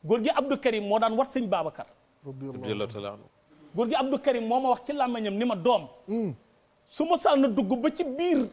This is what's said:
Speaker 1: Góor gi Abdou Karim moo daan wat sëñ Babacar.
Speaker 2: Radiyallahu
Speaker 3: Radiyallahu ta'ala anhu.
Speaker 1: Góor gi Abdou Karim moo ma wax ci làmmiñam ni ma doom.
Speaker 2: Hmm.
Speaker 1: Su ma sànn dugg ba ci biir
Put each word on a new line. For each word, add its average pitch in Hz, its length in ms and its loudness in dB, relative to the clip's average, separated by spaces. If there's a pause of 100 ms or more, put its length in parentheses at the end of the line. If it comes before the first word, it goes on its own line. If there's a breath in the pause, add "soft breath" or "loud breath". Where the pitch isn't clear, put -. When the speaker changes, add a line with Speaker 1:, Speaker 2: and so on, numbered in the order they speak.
Speaker 1:
Góor 220 200 2
gi 262 60 2
Abdou 277 300 0
Karim 220 280 0
moo 208 120 2
daan 226 160 2
wat 262 160 0
sëñ 247 160 -2
Babacar. 165 400 -4 (380)
Speaker 2:
Radiyallahu 135 360 -10
Speaker 3:
Radiyallahu 104 300 -4
ta'ala 101 240 -8
anhu. 104 120 -20 (480)
Speaker 1:
Góor 226 120 0
gi 269 80 -2
Abdou 269 240 0
Karim 240 280 0
moo 247 120 2
ma 262 100 0
wax 247 160 2
ci 285 80 -8
làmmiñam 240 400 -2
ni 214 120 -2
ma 233 100 0
doom. 180 320 2 (200)
Speaker 2:
Hmm. 208 260 -2 (540)
Speaker 1:
Su - 180 -2
ma 339 120 2
sànn 277 380 4
dugg 196 160 0 (100)
ba 302 80 2
ci 320 140 -4
biir 285 500 0